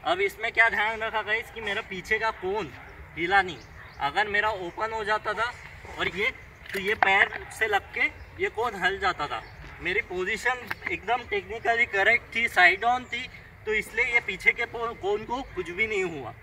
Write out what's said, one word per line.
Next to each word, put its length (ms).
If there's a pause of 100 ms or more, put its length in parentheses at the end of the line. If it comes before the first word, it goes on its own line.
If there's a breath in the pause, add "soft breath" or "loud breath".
अब 160
इसमें 300
क्या 180
ध्यान 300
रखा 220
गाइस 300
कि 100
मेरा 200
पीछे 380
का 140
कोन 380 (460)
हिला 240
नहीं, 160 (440)
अगर 260
मेरा 220
ओपन 440
हो 100
जाता 300
था 180 (480)
और 100
ये, 200 (440)
तो 60
ये 180
पैर 560
से 140
लग 260
के 120 (380)
ये 60
कोन 260
हल 240
जाता 280
था। 140 (400)
मेरी 220
पोजीशन 680 (220)
एकदम 380
टेक्निकली 580
करेक्ट 480
थी, 120
साइड 380
ऑन 200
थी, 220 (380 loud breath)
तो 80
इसलिए 320
ये 140
पीछे 320
के 140
पो-, 320
कोन 280
को 160 (140)
कुछ 140
भी 180
नहीं 180
हुआ। 260 (120)